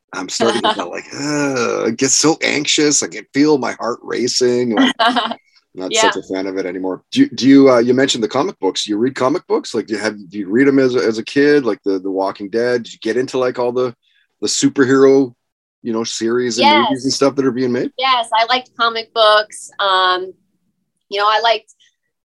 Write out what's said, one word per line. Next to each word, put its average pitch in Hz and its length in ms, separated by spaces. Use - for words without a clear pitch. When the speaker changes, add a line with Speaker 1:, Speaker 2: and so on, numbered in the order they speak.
Speaker 1:
I'm 117 160
starting - 360
to 220 100
Speaker 2:
<laughs> - 20
Speaker 1:
get, 90 140
like, 90 240
"Ugh," 127 760
I 113 40
get 131 180
so 139 340
anxious. 143 580
I 101 60
can 107 260
feel 147 240
my 117 140
heart 113 320
racing. 123 680
Like, 247 280
Speaker 2:
<laughs> 233 400
Speaker 1:
not - 180
Speaker 2:
Yeah. - 180
Speaker 1:
such 98 60
a - 160
fan 95 120
of 95 120
it 92 80
anymore. 92 460
Do 127 100
you, 139 80
do 117 180
you, 139 240
uh, 123 80
you 120 140
mentioned 135 280
the 107 60
comic 156 320
books. - 260
You 104 120
read 131 180
comic 135 320
books? - 260
Like, 107 120
do 107 80
you 101 80
have, 107 160
do 101 80
you 95 120
read 127 180
'em 139 120
as 131 140
a, 123 60
as 110 200
a 113 40
kid? 143 400
Like 104 200
the, 98 160
the 95 120
Walking 95 380
Dead? 120 340
Did - 80
you - 80
get 110 160
into, 131 220
like, 127 220
all 123 120
the, 123 240
the 104 60
superhero, 135 880
you 117 100
know, 113 100
series 117 540
and 262 100
Speaker 2:
Yes. 285 220
Speaker 1:
movies 131 160
and 135 80
stuff 135 240
that 135 80
are 131 80
being 123 180
made? 127 260
Speaker 2:
Yes, 254 360
I 220 100
liked 247 320
comic 226 380
books. 214 640
Um, 185 540
you 202 100
know, 208 120
I 214 100
liked 220 340